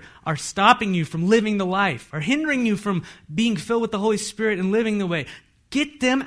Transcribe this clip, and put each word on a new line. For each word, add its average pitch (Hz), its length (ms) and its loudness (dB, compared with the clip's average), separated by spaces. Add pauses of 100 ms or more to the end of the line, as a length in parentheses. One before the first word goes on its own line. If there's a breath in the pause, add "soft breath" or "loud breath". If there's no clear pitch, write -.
(260 loud breath)
are 156 120 -2
stopping 208 560 2
you 170 100 0
from 165 240 -4
living 214 300 4
the 196 80 0
life, 185 480 -2
are 151 80 -4
hindering 269 440 0
you 208 120 2
from 190 260 -2 (300 loud breath)
being 220 240 0
filled 233 240 -2
with 226 100 -2
the 208 80 -2
Holy 214 160 2
Spirit 214 420 -2
and 190 140 0
living 220 280 2
the 190 80 -2
way? 165 180 -2 (440 loud breath)
Get 294 300 -4
them 254 280 2